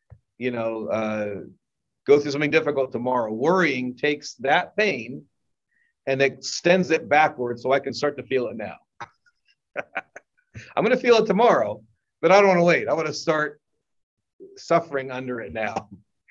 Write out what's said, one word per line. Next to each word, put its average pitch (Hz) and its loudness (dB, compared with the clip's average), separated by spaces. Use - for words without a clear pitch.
you 123 -4
know, 113 -6
uh, 107 -4
go 143 8
through 143 -6
something 147 -2
difficult 147 0
tomorrow. 120 -2
Worrying 131 0
takes 147 -4
that 147 0
pain 143 -4
and 135 0
extends 165 0
it 160 -2
backwards 127 0
so 127 0
I 139 2
can 131 -8
start 147 -4
to 127 -12
feel 123 -2
it 107 -10
now. 101 -10
<laughs> - -6
I'm 156 0
gonna 247 2
feel 247 4
it 220 2
tomorrow, 175 2
but 165 2
I 202 8
don't 202 8
wanna 180 4
wait. 143 2
I 127 0
wanna 156 -2
start 151 -2
suffering 139 -2
under 127 -8
it 104 -12
now. 110 -6